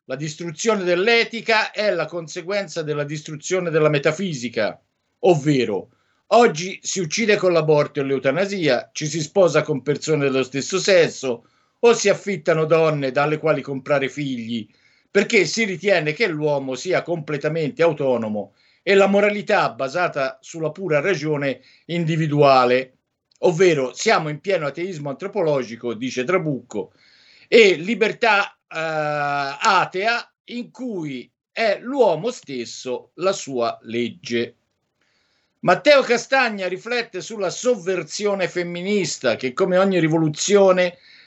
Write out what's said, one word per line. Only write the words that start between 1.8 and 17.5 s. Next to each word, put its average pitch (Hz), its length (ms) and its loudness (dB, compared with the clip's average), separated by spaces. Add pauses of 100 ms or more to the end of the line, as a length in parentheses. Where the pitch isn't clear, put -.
la 165 140 -2
conseguenza 170 760 -8
della 147 220 -4
distruzione 156 640 -6
della 151 200 4
metafisica, 143 880 -2 (400)
ovvero 131 720 2 (380)
oggi 185 540 2
si - 200 -6
uccide 202 340 0
con 185 160 2
l'aborto 151 480 2
e 139 40 -2
l'eutanasia, 139 880 0
ci 156 120 -8
si 151 140 -4
sposa 156 440 4
con 147 180 -4
persone 143 480 0
dello 131 140 2
stesso 139 360 -4
sesso 143 640 2 (380)
o 240 120 6
si - 160 2
affittano 160 560 0
donne 151 440 2
dalle 143 280 0
quali 151 240 0
comprare 135 480 -2
figli, 117 580 -6 (420)
perché 202 360 2
si 220 180 -4
ritiene 180 480 0
che 214 160 -2
l'uomo 147 480 -2
sia 147 280 -2
completamente 151 800 -4